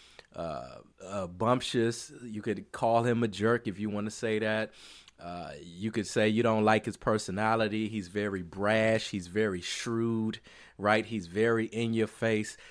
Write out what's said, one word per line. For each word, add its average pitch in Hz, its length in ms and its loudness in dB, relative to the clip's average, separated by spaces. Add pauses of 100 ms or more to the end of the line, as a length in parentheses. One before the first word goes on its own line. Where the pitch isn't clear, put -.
(340)
uh, 69 420 -8 (280)
uh, 95 220 -6
bumptious. 117 840 0 (100)
You 107 200 -8
could 101 300 -4
call 117 300 4
him 117 200 4
a 117 60 2
jerk 110 380 2
if 98 120 -6
you 107 120 -4
wanna 104 200 -4
say 110 280 -2
that. 107 320 0 (500)
Uh, 85 320 -8 (100)
you 87 280 -6
could 107 160 -2
say 110 220 2
you 110 140 4
don't 110 220 4
like 110 200 6
his 107 120 -6
personality. 107 920 0
He's 104 200 -6
very 98 340 -4
brash. 110 680 2
He's 90 180 -6
very 98 320 0
shrewd, 113 800 -2 (360)
right? 107 300 4
He's 104 220 -6
very 110 380 2
in 113 280 -2
your 110 140 2
face. 110 480 -2 (140)